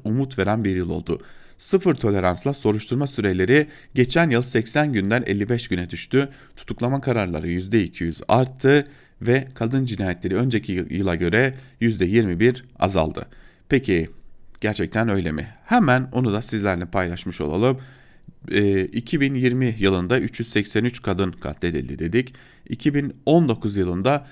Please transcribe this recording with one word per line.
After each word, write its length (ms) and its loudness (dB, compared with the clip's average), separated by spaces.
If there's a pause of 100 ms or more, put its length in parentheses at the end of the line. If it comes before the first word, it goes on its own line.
umut 360 -2
veren 240 0
bir 120 0
yıl 140 -2
oldu. 320 -4 (360)
Sıfır 380 2
toleransla 580 0
soruşturma 540 0
süreleri 600 2 (280)
geçen 340 4
yıl 120 2
seksen 520 0
günden 340 2
elli 220 0
beş 180 -2
güne 220 -2
düştü. 400 -2 (260)
Tutuklama 460 -4
kararları 480 -2
yüzde 340 2
iki 200 -6
yüz 240 -4
arttı 600 2 (340)
ve 320 0
kadın 320 -2
cinayetleri 500 -2
önceki 360 0
yı-, 180 -2
yıla 260 -2
göre 400 0 (240)
yüzde 260 0
yirmi 340 2
bir 260 2 (140)
azaldı." 460 0 (440)
Peki 400 2 (520)
gerçekten 480 -2
öyle 220 0
mi? 160 -6 (180)
Hemen 460 2
onu 220 0
da 80 -2
sizlerle 440 -2
paylaşmış 560 -4
olalım. 380 2 (720)
Ee, 300 2
iki 400 -4
bin 140 0
yirmi 440 0
yılında 400 2
üç 200 -6
yüz 100 -4
seksen 340 0
üç 180 -2
kadın 300 -2
katledildi 680 -6
dedik. 340 0 (360)
İki 240 -2
bin 200 -2 (120)
on 240 6
dokuz 280 0
yılında 540 0